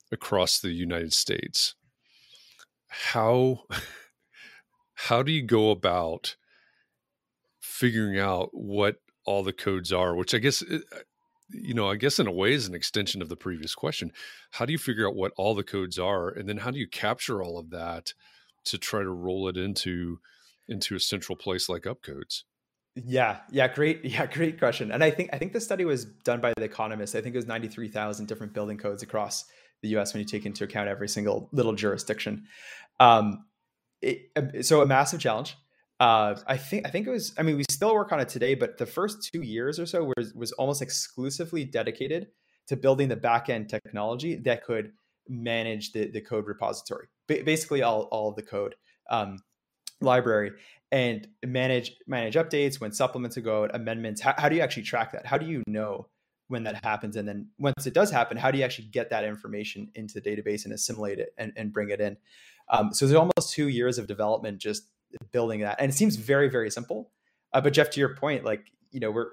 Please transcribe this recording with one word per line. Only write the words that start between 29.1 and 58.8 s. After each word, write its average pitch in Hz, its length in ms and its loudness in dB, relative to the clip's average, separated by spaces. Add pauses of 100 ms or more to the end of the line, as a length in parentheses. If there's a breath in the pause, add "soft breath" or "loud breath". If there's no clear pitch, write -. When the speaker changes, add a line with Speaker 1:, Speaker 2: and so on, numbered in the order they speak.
Speaker 2:
the 110 80 -6
U 107 120 2
S 101 120 -2
when 107 60 -4
you 104 80 -6
take 104 180 -6
into 101 200 -4
account 104 240 -2
every 101 180 -4
single 104 460 -2
little 113 200 2
jurisdiction. 107 760 -2 (520 loud breath)
Um, 110 460 10 (560)
it, - 340 -4
um, 131 280 -2
so 151 180 8
a 139 40 10
massive 139 360 4
challenge. 117 340 -2 (440)
Uh, 110 360 6 (100)
I 135 120 0
think, 202 300 -4
I 139 40 -6
think 208 160 -2
it - 20 -4
was, - 300 -4
I - 20 0
mean, 160 160 2
we 143 140 0
still 214 240 2
work 208 160 2
on 156 80 2
it 123 100 0
today, 127 240 2
but 120 240 0
the 120 80 -2
first 208 480 -4
two 165 80 -4
years 127 380 -4
or 170 80 -4
so 160 280 0
was, 113 200 -4
was 117 160 -6
almost 139 320 -2
exclusively 139 840 -6
dedicated 131 600 -4 (400)
to 131 100 -2
building 135 300 4
the 120 80 0
back-end 117 520 2
technology 113 680 -4
that 120 280 0
could 110 280 -4 (360)
manage 113 680 -4
the, 107 180 -2
the 110 100 -6
code 107 240 -4
repository, - 600 -6 (200)
ba-, 151 160 2
basically 156 380 2
all, 110 300 2
all 107 180 -2
of 104 60 -6
the 107 80 -10
code, 101 320 -4 (340)
um, 101 300 -2 (600)
library, 117 520 4 (400 loud breath)
and 120 360 0 (160)
manage, 127 500 0 (120)
manage 120 300 -2
updates, 151 440 2
when 107 120 -6
supplements 123 440 -2
would 113 100 -6
go 107 180 2
out, 107 120 -2
amendments. 113 460 -6
How, 135 160 2
how 147 120 2
do 156 60 2
you 170 60 2
actually 123 220 -2
track - 300 -4
that? - 120 -10
How 139 140 0
do 160 80 -6
you 143 180 -4
know 107 440 -6 (380)
when 123 180 -6
that 107 200 -6
happens? 107 300 -2
And 104 120 -4
then 104 300 -8
once 139 300 0
it 123 80 -2
does - 160 6
happen, 120 260 2
how 135 140 4
do 135 80 2
you 131 40 4
actually 113 260 -4